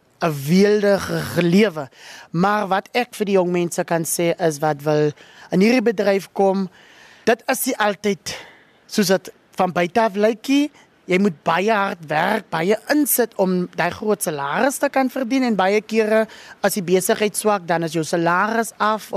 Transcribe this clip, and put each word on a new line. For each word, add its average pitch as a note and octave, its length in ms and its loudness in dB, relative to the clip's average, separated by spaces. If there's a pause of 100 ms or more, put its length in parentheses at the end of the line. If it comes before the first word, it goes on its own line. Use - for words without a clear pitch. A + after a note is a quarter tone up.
(220)
'n E3 120 0 (140)
weelderige F#3+ 920 2
lewe. E3+ 480 2 (420)
Maar G3+ 360 0
wat F#3+ 240 -2
ek B3 240 -4
vir A3+ 100 -4
die G3 140 2
jong F3+ 120 0
mense F3 320 -2
kan E3 200 -2
sê E3+ 320 -2
is D#3 240 -2
wat D3+ 240 -2
wil D3+ 280 2 (400)
in F3+ 100 2
hierdie A#3 320 4
bedryf G3 400 -2
kom, F#3+ 360 0 (540)
dit A#3 240 0
is - 180 -2
nie B3+ 120 -4
altyd G3+ 600 -4 (500)
soos G#3 200 0
dit F#3 240 0 (240)
van F#3 160 0
buite F3 300 0
af A3 140 0
lyk G#3+ 320 0
nie. C#4+ 240 2 (380)
Jy F3+ 140 2
moet F#3+ 180 0
baie F#3 320 0
hard F#3+ 320 -2
werk, F3+ 380 0 (100)
baie F3 220 0 (180)
insit B3 380 0 (100)
om F#3 220 0 (100)
daai E3 220 -2
groot G#3+ 260 -2
salaris D#3+ 560 -2
te C#4 160 -2
kan C4 160 0
verdien C4 380 -2
en A3 100 0
baie G3 240 2
kere A3 460 0 (380)
as G3+ 120 0
die G3+ 80 -4
besigheid F#3 520 0
swak, G3+ 280 0
dan E3 220 0
is D#3 100 -6
jou D#3+ 80 -2
salaris F#3 720 0
af G#3+ 400 -2